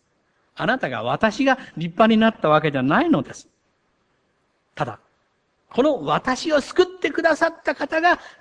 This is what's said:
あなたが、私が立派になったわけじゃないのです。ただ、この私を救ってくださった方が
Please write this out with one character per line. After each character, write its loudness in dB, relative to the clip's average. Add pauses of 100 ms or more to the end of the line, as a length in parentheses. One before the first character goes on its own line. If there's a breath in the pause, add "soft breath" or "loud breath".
(560)
あ -6
な -2
た -6
が、 -6
私 -2
が 2 (220 loud breath)
立 -6
派 4
に 4
な 4
っ -4
た 2
わ 4
け -2
じ -6
ゃ -2
な 2
い 0
の 2
で -14
す。 -20 (1300)
た -6
だ、 -8 (680)
こ 0
の 0
私 -2
を 2
救 0
っ 2
て -6
く -4
だ 2
さ 0
っ -8
た -2
方 -4
が 2 (220 loud breath)